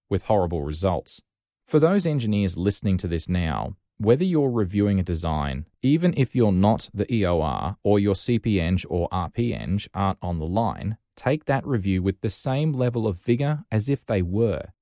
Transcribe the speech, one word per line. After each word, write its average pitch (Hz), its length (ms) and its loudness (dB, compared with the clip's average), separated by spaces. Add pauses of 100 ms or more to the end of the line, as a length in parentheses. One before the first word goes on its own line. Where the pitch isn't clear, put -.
with 95 160 -2
horrible 87 380 0
results. 80 580 -4 (460)
For 156 120 2
those 170 280 4
engineers 107 500 0
listening 95 420 0
to 90 100 -4
this 82 200 -4
now, 80 480 -2 (220)
whether 120 260 4
you're 151 260 2
reviewing 101 480 2
a 92 40 2
design, 78 640 -4 (160)
even 160 340 2
if 135 180 0
you're 113 160 4
not 101 440 2
the 101 180 -4
E 107 140 2
O 87 160 2
R 69 400 -4
or 101 160 4
your 101 160 2
C 120 240 0
P 107 200 0
Eng 87 200 2 (100)
or 85 240 -2
R 90 160 -4
P 120 240 -2
Eng 62 260 -4 (140)
aren't 95 300 -2
on 87 160 -2
the 78 80 -4
line, 101 500 -2 (180)
take 151 300 -2
that 139 220 -2
review 95 360 0
with 95 200 -2
the 110 80 -2
same 143 420 -2
level 123 340 -2
of 92 120 -2
vigor 143 520 -2
as 110 200 0
if - 160 -2
they 101 160 0
were. 95 460 0 (140)